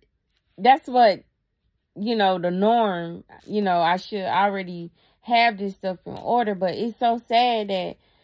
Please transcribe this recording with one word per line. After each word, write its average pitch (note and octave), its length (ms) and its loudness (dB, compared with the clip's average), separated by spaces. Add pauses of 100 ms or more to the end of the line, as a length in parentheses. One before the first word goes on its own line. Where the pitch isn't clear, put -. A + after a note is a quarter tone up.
(580)
that's B3 300 4
what, A#3+ 360 4 (720)
you A3 200 -4
know, F#3+ 240 2
the F3 120 -2
norm, F#3 720 0 (220)
you G#3 160 -4
know, F3+ 200 0
I E3+ 160 2
should G3 260 -8
already F3+ 680 -2 (300)
have A#3 360 2
this G3 180 -8
stuff F#3 320 -8
in - 60 -12
order. G#3+ 420 -2
But F3+ 200 -2
it's A3 220 -6
so A#3 300 0
sad A#3 400 0
that F#3 300 -6 (260)